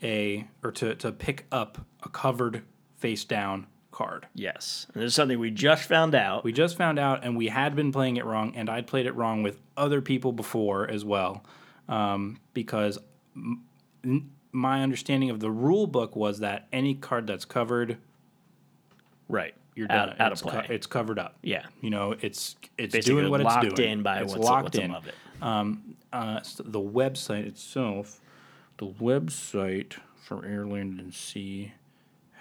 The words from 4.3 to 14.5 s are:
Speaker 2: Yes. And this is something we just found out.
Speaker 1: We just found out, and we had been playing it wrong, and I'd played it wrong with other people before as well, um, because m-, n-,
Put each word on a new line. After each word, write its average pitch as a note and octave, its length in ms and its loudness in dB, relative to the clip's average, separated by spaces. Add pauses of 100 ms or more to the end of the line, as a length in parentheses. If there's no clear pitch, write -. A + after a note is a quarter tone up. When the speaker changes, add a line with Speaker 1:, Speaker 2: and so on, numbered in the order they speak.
Speaker 2:
Yes. - 580 -8
And A2 100 -6
this A#2+ 60 0
is A2+ 60 2
something C3 240 4
we A2+ 120 -2
just C3+ 360 4
found D#3+ 260 6
out. G#2 300 2
Speaker 1:
We A#2 80 0
just E3 260 2
found D#3+ 220 2
out, C#3 240 2
and A#2+ 120 -2
we A2+ 120 0
had C#3 280 0
been D3 160 2
playing C3 260 2
it A#2+ 80 -4
wrong, A2 300 0
and A2 140 -4
I'd A2+ 180 -4
played C3 180 0
it B2 100 -2
wrong A2+ 260 2
with G2+ 180 -2 (160)
other C#3+ 260 4
people C3 320 0
before G#2+ 560 0
as G#2 140 -4
well, G2+ 400 0 (460)
um, G2+ 500 0 (140)
because G#2+ 460 0 (360)
m-, A#2 280 -6 (400)
n-, C#3 260 0 (220)